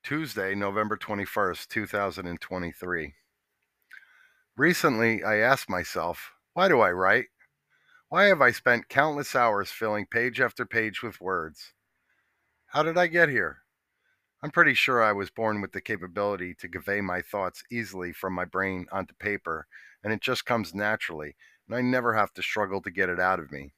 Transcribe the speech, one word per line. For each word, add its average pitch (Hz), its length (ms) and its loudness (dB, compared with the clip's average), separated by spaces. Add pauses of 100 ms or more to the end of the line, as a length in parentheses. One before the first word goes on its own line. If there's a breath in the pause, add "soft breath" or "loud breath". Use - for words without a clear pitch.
Tuesday, 113 500 -4
November 101 420 -2
twenty-first, 101 720 -4
two 107 160 -6
thousand 95 440 -4
and 85 120 -8
twenty-three. 87 760 -6 (1400 loud breath)
Recently, 117 680 2
I 107 140 2
asked 127 300 2
myself, 87 640 -6 (220)
"Why 190 160 2
do 147 100 6
I 95 140 6
write? 95 340 4 (800 soft breath)
Why 185 180 4
have 180 140 6
I 120 120 8
spent - 360 2
countless 143 460 0
hours 110 380 2
filling 107 340 -4
page 120 340 -2
after 120 240 0
page 110 380 -2
with 110 180 -10
words? 87 520 -6 (920)
How 151 180 0
did 165 120 0
I 175 120 4
get 165 220 4
here?" 95 320 -2 (840)
I'm 151 80 -8
pretty 156 220 6
sure 120 280 2
I 107 80 6
was 101 200 -2
born 107 300 -2
with 95 120 -8
the 98 80 -8
capability 92 760 -4
to - 140 -16
convey 95 320 -4
my 90 200 -2
thoughts 92 480 -6
easily 92 440 -8
from 95 200 -6
my 90 120 -4
brain 95 480 -4
onto 95 220 -6
paper, 85 520 -6 (380 loud breath)
and 107 80 -2
it 101 80 -4
just - 260 -4
comes 110 260 0
naturally, 92 640 -4 (320 soft breath)
and 107 80 -8
I 123 60 -2
never 123 340 0
have 104 200 2
to 90 80 -10
struggle 98 400 -2
to 95 100 -10
get 92 160 0
it 87 100 -2
out 92 220 2
of 71 100 -14
me. 69 280 -12